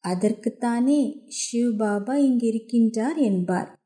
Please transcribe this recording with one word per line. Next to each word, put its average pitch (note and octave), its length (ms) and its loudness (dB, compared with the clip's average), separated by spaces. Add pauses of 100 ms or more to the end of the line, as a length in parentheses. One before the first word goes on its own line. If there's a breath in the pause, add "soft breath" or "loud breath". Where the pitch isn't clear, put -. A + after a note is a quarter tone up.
"அதற்குத்தானே A#3 960 0 (300)
ஷிவ் A#3+ 480 -2
பாபா G#3 400 -2
இங்கிருக்கின்றார்" A#3 1040 2
என்பார். F#3 480 0 (160)